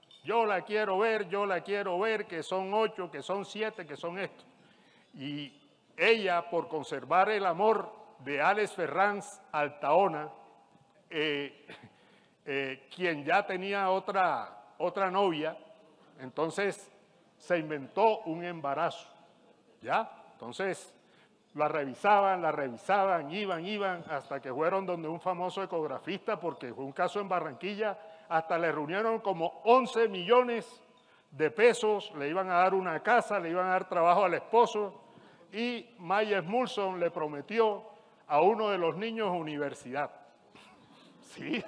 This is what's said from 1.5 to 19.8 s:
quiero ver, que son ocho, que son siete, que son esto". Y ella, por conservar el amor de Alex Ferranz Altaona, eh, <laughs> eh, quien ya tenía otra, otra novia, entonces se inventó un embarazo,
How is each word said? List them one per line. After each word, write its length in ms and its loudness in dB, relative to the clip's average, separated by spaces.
quiero 380 -2
ver, 280 0
que 160 -6
son 300 -4
ocho, 380 0
que 100 -10
son 240 -4
siete, 400 -8
que 140 -12
son 200 -8
esto". 260 -10
Y 380 -10
ella, 540 2
por 200 -2
conservar 600 0
el 160 0
amor 480 2
de 200 -4
Alex 320 2
Ferranz 720 -2
Altaona, 760 2
eh, 560 -2
<laughs> 460 -20
eh, 500 -6
quien 260 -2
ya 220 2
tenía 460 -2
otra, 880 -2
otra 320 -2
novia, 440 0
entonces 720 -4
se 220 -2
inventó 640 2
un 220 -6
embarazo, 640 -4